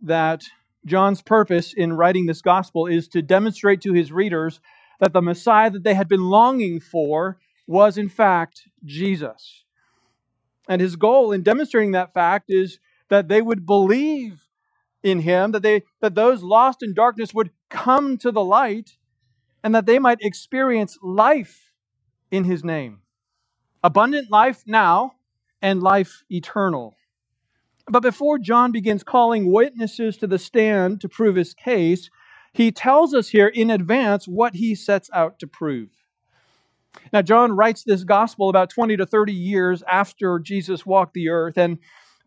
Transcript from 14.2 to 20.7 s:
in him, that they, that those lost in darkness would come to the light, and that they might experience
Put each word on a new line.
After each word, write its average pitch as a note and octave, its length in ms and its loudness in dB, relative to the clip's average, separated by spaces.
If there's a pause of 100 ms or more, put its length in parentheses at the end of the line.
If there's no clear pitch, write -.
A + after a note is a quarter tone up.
in F#3+ 160 0
him, F3+ 320 0
that G#3+ 100 -4
they, G#3+ 220 0 (160)
that G3+ 160 -4
those A3+ 260 2
lost A3+ 400 2
in G#3 140 -8
darkness A3 400 0
would G#3+ 160 -2 (180)
come C4+ 480 -2
to B3 140 -4
the G#3 120 -2
light, G#3+ 540 -2 (680)
and A3 120 0
that A3 100 2
they A#3 140 4
might B3 220 2
experience A#3 840 -4